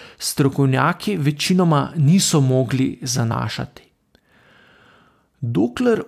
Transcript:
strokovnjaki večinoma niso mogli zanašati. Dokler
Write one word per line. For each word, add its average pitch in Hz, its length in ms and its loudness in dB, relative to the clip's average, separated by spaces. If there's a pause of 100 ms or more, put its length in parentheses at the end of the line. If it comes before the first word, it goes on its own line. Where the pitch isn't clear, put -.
(180)
strokovnjaki 139 1000 0
večinoma 151 800 0
niso 165 440 4
mogli 131 640 0
zanašati. 120 800 -4 (1600)
Dokler 233 680 0